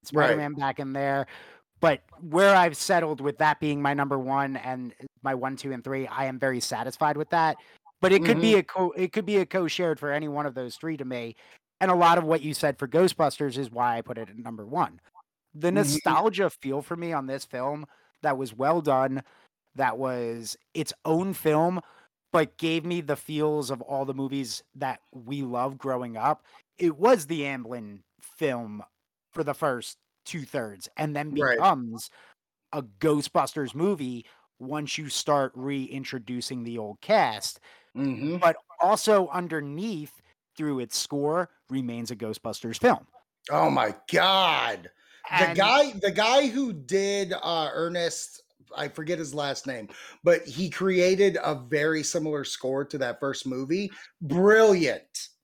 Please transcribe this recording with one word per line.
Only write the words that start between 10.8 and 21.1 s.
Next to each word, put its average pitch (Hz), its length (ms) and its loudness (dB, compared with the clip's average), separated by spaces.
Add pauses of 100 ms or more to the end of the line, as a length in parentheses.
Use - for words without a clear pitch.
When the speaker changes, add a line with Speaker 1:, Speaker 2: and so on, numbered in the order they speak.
Speaker 2:
to 139 80 -10
me. 120 300 -8 (460)
And 190 100 4
a 180 60 6
lot 170 220 8
of 170 60 2
what 156 180 2
you 151 120 -4
said 143 240 0
for 143 80 -4
Ghostbusters 147 720 2
is 131 120 -6
why 120 280 0
I 117 40 -6
put 120 160 -10
it 113 120 -10
at 107 80 -18
number 113 260 -12
one. 127 360 -2 (540)
The 151 140 0
Speaker 1:
Mm-hmm. 185 80 2
Speaker 2:
nostalgia 175 760 2
feel 135 320 -6
for 170 140 -8
me 170 160 -6
on 139 140 -4
this 135 180 -8
film 143 420 -6 (360)
that 139 160 0
was 127 160 -8
well 147 260 2
done, 135 420 2 (520)
that 123 240 0
was 120 580 -6 (180)
its 156 180 -4 (120)
own 170 300 0